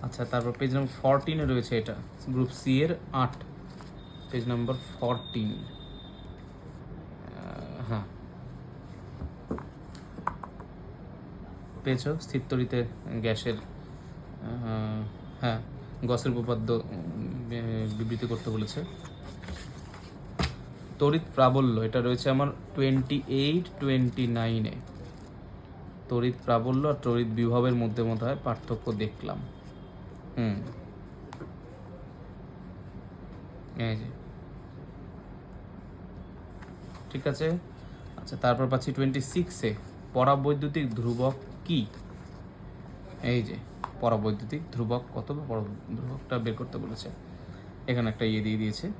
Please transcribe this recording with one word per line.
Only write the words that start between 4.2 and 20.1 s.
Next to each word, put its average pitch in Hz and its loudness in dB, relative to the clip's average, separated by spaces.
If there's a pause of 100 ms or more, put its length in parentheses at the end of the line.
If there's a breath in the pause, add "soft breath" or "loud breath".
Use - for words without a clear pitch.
পেজ 120 0
নম্বর 120 2 (180)
ফোরটিন। 117 0
আহ, - -8 (2250)
হ্যাঁ, 107 0 (3750)
পেয়েছো? 131 2 (140)
স্থির 131 -2
তড়িতে 127 2 (460)
গ্যাসের, 110 2
আহ, 110 -4 (420)
হ্যাঁ, 113 2 (500)
গসের 123 4
উপপাদ্য, 117 2
উম, 113 2 (680)
বি-, 113 0 (100)
বিবৃতি 113 0
করতে 110 -2
বলেছে। 104 0 (2250)